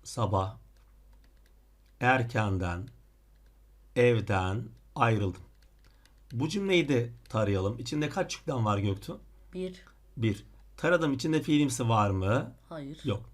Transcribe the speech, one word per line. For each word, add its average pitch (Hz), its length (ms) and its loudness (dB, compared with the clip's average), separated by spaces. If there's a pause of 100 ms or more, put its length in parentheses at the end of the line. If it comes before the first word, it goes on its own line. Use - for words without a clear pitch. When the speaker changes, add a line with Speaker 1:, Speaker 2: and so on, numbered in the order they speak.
Speaker 1:
sabah 98 540 -2 (1400)
erkenden 107 880 0 (1080)
evden 110 680 2 (300)
ayrıldım. 110 480 4 (880)
Bu 262 160 -2
cümleyi 190 400 2
de 120 220 2 (180)
tarayalım. 101 500 0
İçinde 151 300 -4
kaç 180 280 -4
yüklem 127 280 -4
var 104 140 2
Göktuğ? 101 420 -4 (340)
Speaker 2:
Bir. 185 280 -10 (340)
Speaker 1:
Bir. 110 280 -2 (320)
Taradım. 160 360 2
İçinde 156 300 0
fiilimsi 143 460 2
var 107 220 4
mı? 98 440 0 (140)
Speaker 2:
Hayır. 147 360 -12
Speaker 1:
Yok. 107 300 -4